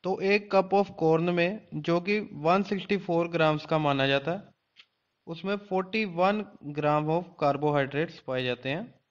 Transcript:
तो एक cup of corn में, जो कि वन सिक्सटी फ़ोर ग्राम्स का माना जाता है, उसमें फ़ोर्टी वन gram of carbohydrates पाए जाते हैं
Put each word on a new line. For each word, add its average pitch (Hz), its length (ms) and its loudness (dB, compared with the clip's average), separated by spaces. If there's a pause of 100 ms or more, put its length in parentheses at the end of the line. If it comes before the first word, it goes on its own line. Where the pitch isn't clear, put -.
तो 185 180 -4
एक 202 340 0
cup 190 180 4
of 196 140 4 (160)
corn 160 280 4
में, 175 420 0
जो 165 280 0
कि 208 180 0 (140)
वन 170 300 2
सिक्सटी 196 340 -2
फ़ोर 170 300 0
ग्राम्स 160 380 0
का 160 120 0
माना 139 300 2
जाता 139 240 0
है, 190 120 -6 (840)
उसमें 190 300 -6
फ़ोर्टी 196 480 -2
वन 185 360 0 (260)
gram 151 400 0
of 165 160 0 (200)
carbohydrates 143 760 0
पाए 127 240 -4
जाते 123 260 -4
हैं 185 300 -8 (120)